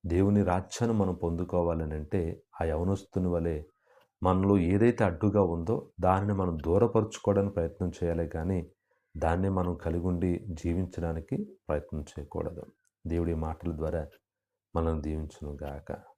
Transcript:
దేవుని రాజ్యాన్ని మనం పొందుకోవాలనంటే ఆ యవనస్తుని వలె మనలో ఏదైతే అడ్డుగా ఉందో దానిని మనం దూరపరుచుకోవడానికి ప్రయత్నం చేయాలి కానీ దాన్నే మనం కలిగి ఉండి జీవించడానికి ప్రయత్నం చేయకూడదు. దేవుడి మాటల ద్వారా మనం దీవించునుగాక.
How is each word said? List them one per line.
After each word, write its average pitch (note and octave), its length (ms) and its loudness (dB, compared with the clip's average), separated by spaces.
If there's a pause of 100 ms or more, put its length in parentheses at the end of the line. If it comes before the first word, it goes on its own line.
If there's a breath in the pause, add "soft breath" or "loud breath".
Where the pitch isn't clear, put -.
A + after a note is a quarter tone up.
దేవుని G2 380 4
రాజ్యాన్ని F#2+ 540 0
మనం F#2 160 2
పొందుకోవాలనంటే E2+ 1300 -2 (180)
ఆ E2 40 0
యవనస్తుని F2+ 600 -2
వలె E2 360 -2 (600 soft breath)
మనలో F#2+ 340 6
ఏదైతే G2+ 460 4
అడ్డుగా G2+ 380 2
ఉందో E2+ 580 -2
దానిని F#2+ 340 4
మనం F2+ 320 0
దూరపరుచుకోవడానికి G2+ 880 2
ప్రయత్నం F2 360 -2
చేయాలి E2 380 -2
కానీ E2+ 440 -4 (460)
దాన్నే E2+ 320 2
మనం F2+ 260 0
కలిగి E2+ 280 -4
ఉండి F2 460 0
జీవించడానికి E2+ 880 -4 (300)
ప్రయత్నం D2+ 340 -4
చేయకూడదు. D#2+ 600 -10 (440)
దేవుడి E2+ 260 0
మాటల D#2+ 420 -4
ద్వారా D#2 320 -4 (680)
మనం D#2+ 280 0
దీవించునుగాక. D2+ 880 -8 (260)